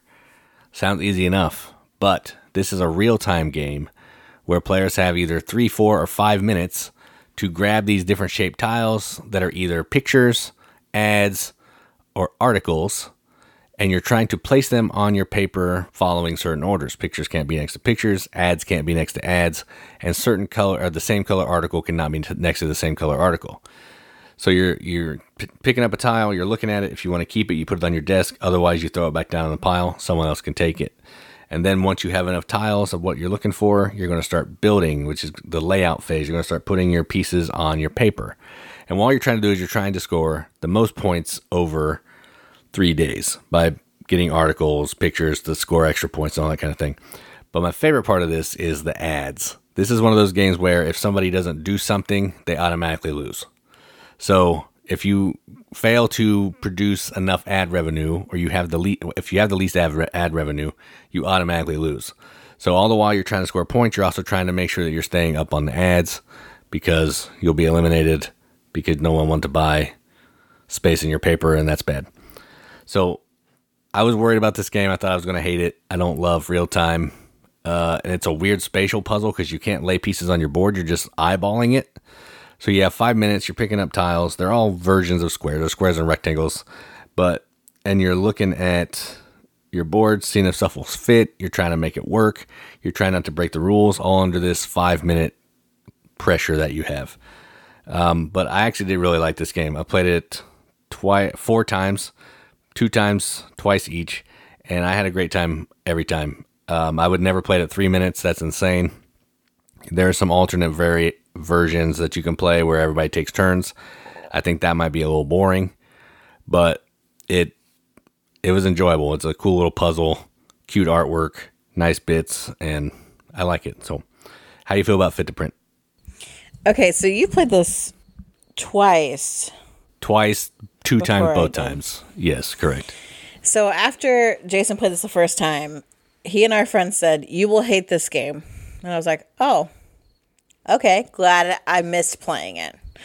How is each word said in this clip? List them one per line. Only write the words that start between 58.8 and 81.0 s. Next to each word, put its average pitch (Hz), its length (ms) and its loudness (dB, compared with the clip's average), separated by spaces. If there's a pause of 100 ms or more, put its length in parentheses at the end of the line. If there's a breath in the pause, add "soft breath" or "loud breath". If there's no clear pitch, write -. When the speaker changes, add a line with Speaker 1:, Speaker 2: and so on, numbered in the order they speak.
Speaker 1:
if - 160 -6
you 95 60 2
have 107 100 4
the 98 80 0
least 92 180 -2
ad, 82 180 2
re-, 80 200 -2
ad 87 200 -2
revenue, 76 380 -4 (400 soft breath)
you 85 140 -4
automatically 85 520 0
lose. 78 360 -6 (440 loud breath)
So 87 160 0
all 95 140 6
the 110 80 2
while 104 180 4
you're 95 100 0
trying 95 200 -4
to 82 40 -4
score 87 180 -2
points, 120 320 0
you're 98 80 2
also 92 160 -2
trying 92 260 -2
to 90 60 -2
make 90 160 -2
sure 90 140 -2
that 80 80 -2
you're 80 120 -2
staying 82 320 0
up 78 180 -4
on 76 120 0
the 69 100 -4
ads, 87 460 2 (500 loud breath)
because 80 580 0 (120)
you'll 82 120 4
be 80 120 2
eliminated 80 640 2 (440)
because 78 280 -2
no 80 100 2
one 78 160 2
wants 78 160 0
to 71 60 -4
buy 76 440 0 (720 soft breath)
space - 360 0
in 80 60 -2
your 78 100 -2
paper, 80 360 2
and 78 120 2
that's 76 140 0
bad. 69 240 -6 (800 loud breath)
So 90 340 0 (720)
I 101 100 2
was 117 120 2
worried 113 220 4
about 107 180 2
this - 140 -6
game. 98 200 0
I 92 60 0
thought 95 160 -2
I 90 40 0
was 87 100 -4
gonna 90 160 -4
hate 87 180 -2
it. 87 220 -4 (100)
I 92 60 -4
don't 87 220 -2
love 85 300 0
real 87 180 0
time. 82 440 0 (540 soft breath)
Uh, 85 400 0
and 90 80 -4
it's 87 120 -6
a 85 60 0
weird 95 300 0
spatial 98 400 -2
puzzle 104 320 -2
'cause 85 180 -6
you 82 80 -8
can't 90 240 -4
lay 92 140 0
pieces 90 320 -4
on 87 100 2
your 78 100 0
board. 95 260 2
You're 90 100 -4
just 82 320 -4